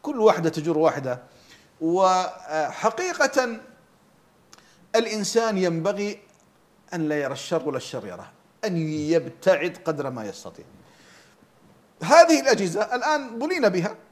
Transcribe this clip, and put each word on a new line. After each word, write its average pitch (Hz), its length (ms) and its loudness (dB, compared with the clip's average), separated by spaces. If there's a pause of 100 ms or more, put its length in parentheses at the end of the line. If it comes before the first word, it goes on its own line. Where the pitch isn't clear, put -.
كل 285 180 -6
واحدة 170 300 4
تجر 156 280 -2
واحدة. 135 420 0 (600)
وحقيقة 190 1800 0 (1400)
الإنسان 220 640 0
ينبغي 185 640 -2 (760)
أن 160 160 -2
لا 151 100 0
يرى 139 140 -4
الشر 147 340 -4
ولا 135 100 -4
الشر 117 300 -10
يراه، 87 240 -16 (340)
أن 180 120 -2 (100)
يبتعد 156 1000 0
قدر 147 240 -4
ما 117 160 -10
يستطيع. 92 400 -14 (1400)
هذه 320 360 8
الأجهزة 214 560 0
الآن 254 440 -2
بلينا 302 280 0
بها 185 280 0 (160)